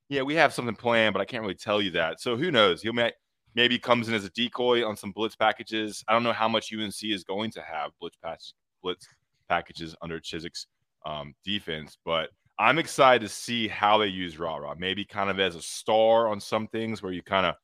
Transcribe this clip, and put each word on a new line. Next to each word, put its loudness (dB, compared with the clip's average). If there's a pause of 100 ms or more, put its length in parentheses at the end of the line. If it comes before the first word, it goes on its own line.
"Yeah, -2
we -2
have 6
something -4
planned, 4
but 0
I -2
can't -8
really -4
tell 0
you -2
that." 0
So -2
who -2
knows? 6
He'll -4
may-, 0 (440)
maybe 4
comes 2
in 0
as -2
a -10
decoy 0
on -4
some -12
blitz -4
packages. -2
I 0
don't 6
know 2
how 0
much -2
U -8
N -6
C -6
is -6
going -6
to -14
have -8 (100)
blitz -12
pass-, -12 (280)
blitz -8 (400)
packages -6
under -8
Chizik's, -12 (360)
um, -10
defense, -8
but -2 (260)
I'm 4
excited 6
to -8
see -6
how 4
they 2
use -6
Ra -6
Ra. -10
Maybe -4
kind -4
of 0
as 0
a -14
star 2
on -4
some -4
things -6
where -6
you -6
kind 2
of 0